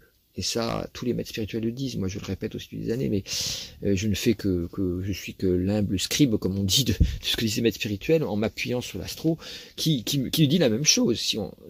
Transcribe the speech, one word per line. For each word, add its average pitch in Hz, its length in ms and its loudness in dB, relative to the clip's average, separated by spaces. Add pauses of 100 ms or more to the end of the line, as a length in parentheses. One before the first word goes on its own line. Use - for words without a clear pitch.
(380)
Et 95 40 -4
ça, 113 500 -2
tous - 140 -8
les 120 80 0
maîtres 113 160 -4
spirituels 110 320 -4
le 113 100 -2
disent. 123 240 -6
Moi, 95 120 -2
je 98 100 -6
le 85 60 -10
répète 98 300 -6
aussi 104 120 -8
depuis 110 200 -8
des 110 60 -2
années, 135 160 -2
mais, 101 160 0 (600)
euh, 98 120 4
je 98 100 -2
ne 104 80 2
fais 113 200 4
que, 90 380 0
que, 92 300 -2
je 98 100 -2
suis - 220 -8
que - 120 -2
l'humble 92 520 2
scribe, 120 380 2
comme 95 220 0
on 98 60 0
dit, 107 200 4
de, 110 80 2
de - 60 0 (240)
ce - 140 -2
que 120 80 0
disent 104 120 0
les 117 60 0
maîtres 113 140 4
spirituels, 147 460 2
en 104 140 -2
m'appuyant 120 440 -2
sur - 180 -8
l'astro, 156 400 -2 (380)
qui, 143 280 0
qui, 135 260 0
qui 160 180 6
dit 170 100 4
la 151 100 6
même 113 160 2
chose. 180 340 4
Si - 200 -2
on 98 160 -6 (160)